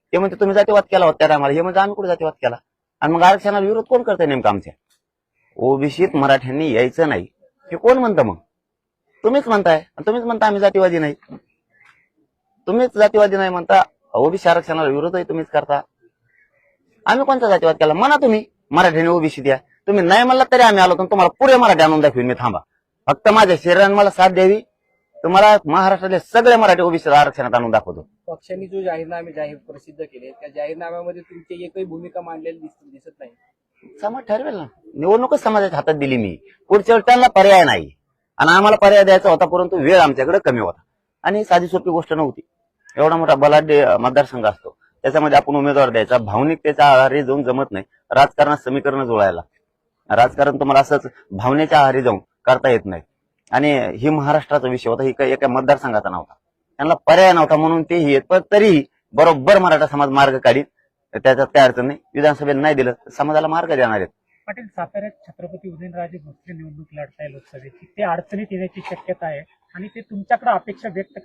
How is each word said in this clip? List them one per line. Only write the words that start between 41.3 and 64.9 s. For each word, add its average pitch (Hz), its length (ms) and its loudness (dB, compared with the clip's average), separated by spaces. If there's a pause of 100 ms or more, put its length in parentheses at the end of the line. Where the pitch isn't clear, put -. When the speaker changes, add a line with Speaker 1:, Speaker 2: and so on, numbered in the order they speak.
Speaker 1:
साधी 175 220 0
सोपी 180 240 -4
गोष्ट 160 220 -4
नव्हती. 151 280 -4 (560)
एवढा 156 200 0
मोठा 156 180 2
बलाढ्य, 147 480 4
अ, 123 140 2
मतदारसंघ 127 500 -2
असतो, - 300 -6 (260)
त्याच्यामध्ये 143 360 0
आपण 143 180 -2
उमेदवार 139 340 0
द्यायचा, 117 280 -2
भावनिकतेच्या 143 760 0
आधारे 135 300 2
जाऊन 135 200 -4
जमत 127 280 -4
नाही. 98 140 -10 (260)
राजकारणात 147 460 2
समीकरण 135 480 -6
जुळायला, 98 360 -2 (720)
राजकारण 127 460 0
तुम्हाला 139 240 2
असंच 139 260 -2 (240)
भावनेच्या 143 500 0
आधारे 135 220 2
जाऊन 113 160 0 (260)
करता 131 240 0
येत 113 160 2
नाही. 92 180 -12 (480)
आणि 139 300 0 (160)
ही 123 120 -4
महाराष्ट्राचा 147 600 -2
विषय 123 220 -4
होता, 120 120 -4
ही 131 100 -2
काही 131 200 -2
एका 135 160 -2
मतदारसंघाचा 127 600 -2
नव्हता, 87 260 -12 (420)
त्यांना 156 180 0
पर्याय 180 380 4
नव्हता 156 240 2
म्हणून 160 260 0
तेही 156 300 -2
येत. 135 160 2
पण 185 120 2 (120)
तरीही 196 320 4 (280)
बरोबर 160 460 4
मराठा 156 280 2
समाज 143 220 -2
मार्ग 139 300 2
काढीत, 127 260 2 (500)
त्याच्यात 131 320 0
काही 139 200 4
अडचण 123 200 -2
नाही. 143 120 -8 (160)
विधानसभेला 143 460 0
नाही 151 140 0
दिलं 127 180 -2
तर - 180 -16
समाजाला 151 360 -2
मार्ग 165 220 -4
देणार 123 280 0
आहेत. 92 120 -6 (380)
Speaker 3:
पाटील, 214 200 -16
साताऱ्यात 202 440 -12 (180)